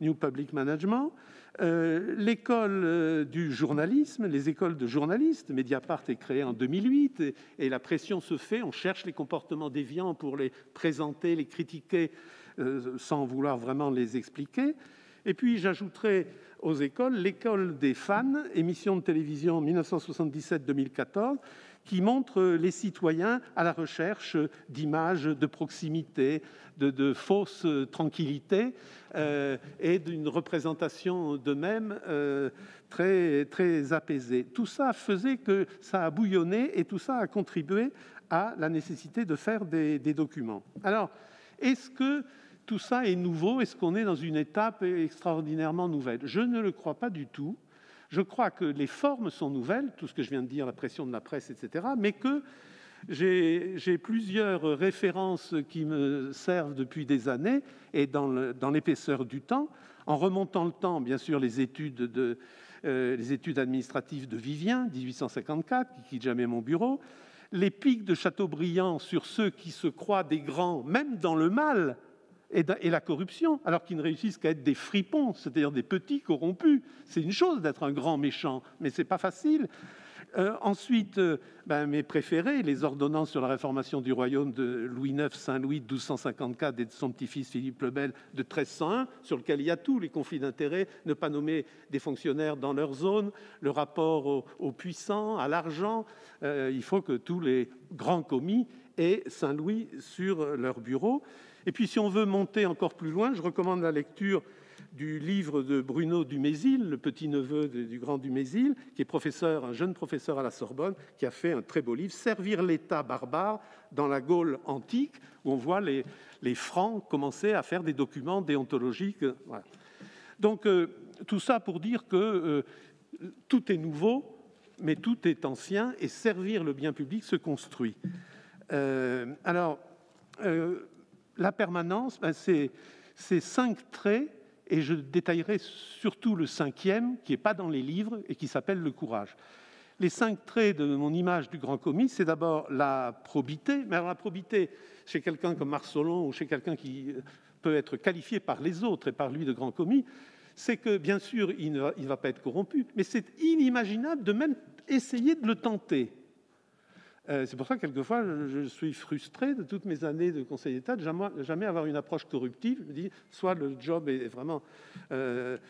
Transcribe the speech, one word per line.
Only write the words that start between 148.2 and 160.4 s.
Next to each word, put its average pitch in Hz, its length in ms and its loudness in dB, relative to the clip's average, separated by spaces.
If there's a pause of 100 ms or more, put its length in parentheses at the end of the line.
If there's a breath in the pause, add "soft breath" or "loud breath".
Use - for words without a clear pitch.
par 131 220 -4
les 170 220 -2
autres 208 240 0
et 135 40 2
par 131 200 -2
lui 151 120 -4
de 135 100 0
grand 123 180 -4
commis, 240 340 4 (500 loud breath)
c'est - 220 -2
que, 208 200 2
bien 190 200 2
sûr, 196 400 0
il 156 140 -2
ne 139 100 0
va, 143 160 0
il 135 100 -8
va 135 100 -2
pas 131 120 -2
être 127 140 -6
corrompu, 196 420 0 (100)
mais 196 80 2
c'est 220 220 -2 (140)
inimaginable 262 800 2
de 202 120 2
même 269 220 2 (320)
essayer 262 460 2
de 285 140 -2
le 226 80 4
tenter. 160 580 -2 (1160 soft breath)
Euh, 135 160 0
c'est 127 100 -8
pour 131 120 -6
ça 262 80 0
que, - 60 -6
quelquefois, 147 440 -2
je, 151 220 -2
je 139 200 -4
suis 151 260 -4
frustré - 600 -6
de 254 80 -6
toutes 185 240 -8
mes 156 180 -6
années 160 280 0
de 151 100 -4